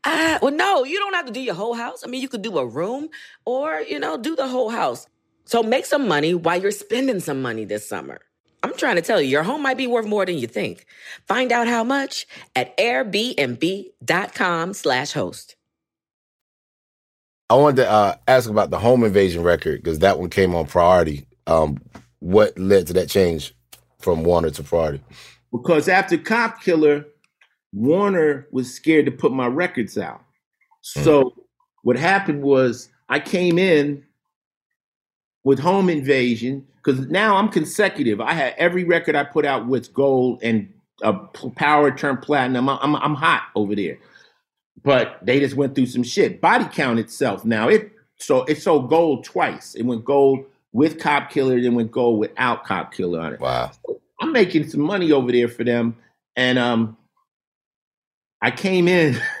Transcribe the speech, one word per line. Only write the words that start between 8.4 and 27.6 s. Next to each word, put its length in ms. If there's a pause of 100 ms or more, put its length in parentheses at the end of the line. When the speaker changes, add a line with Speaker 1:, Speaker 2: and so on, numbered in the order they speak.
Speaker 1:
I'm 120
trying 220
to 40
tell 200
you, 80
your 140
home 200
might 140
be 100
worth 200
more 180
than 120
you 100
think. 380 (420)
Find 240
out 160
how 160
much 440 (280)
at 220
airbnb 1080 (180)
dot 320
com 380
slash 400
host. 420 (1900)
Speaker 2:
I 60
wanted 220
to, 140
uh, 240 (120)
ask 220
about 200
the 100
Home 240
Invasion 400
record, 400
'cause 160
that 200
one 100
came 260
on 120
Priority. 580 (220)
Um, 300 (420)
what 380
led 300
to 60
that 160
change 440 (460)
from 240
Warner 280
to 120
Priority? 380 (500)
Speaker 3:
Because 380
after 280
Cop 460
Killer, 420 (680)